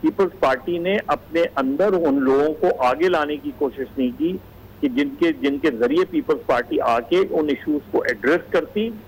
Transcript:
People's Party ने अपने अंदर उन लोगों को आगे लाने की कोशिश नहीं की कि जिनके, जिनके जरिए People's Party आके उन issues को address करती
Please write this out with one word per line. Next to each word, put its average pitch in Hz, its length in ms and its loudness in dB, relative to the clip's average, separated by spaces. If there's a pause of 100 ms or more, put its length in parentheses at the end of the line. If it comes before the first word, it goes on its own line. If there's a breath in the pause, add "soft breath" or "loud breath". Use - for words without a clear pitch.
People's 190 300 2 (100)
Party 143 360 0
ने 190 200 0 (120)
अपने 160 340 0
अंदर 143 480 0
उन 160 260 2
लोगों 139 340 4
को 175 180 0
आगे 131 380 2
लाने 151 280 0
की 143 140 -8
कोशिश 135 380 -4 (100)
नहीं 123 140 0
की 165 280 -2 (400)
कि 147 80 2
जिनके, 143 440 0
जिनके 139 380 0
जरिए 123 340 2
People's 156 440 -2
Party 123 300 0
आके 120 460 2
उन 156 260 -2
issues 143 320 -2 (100)
को - 120 0
address 127 360 0 (120)
करती 214 380 -2 (180)